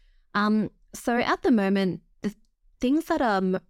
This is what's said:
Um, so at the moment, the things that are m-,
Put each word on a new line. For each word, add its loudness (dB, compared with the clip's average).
Um, 0
so -2
at -2
the 4
moment, 2
the -6
things 0
that -2
are 2
m-, 0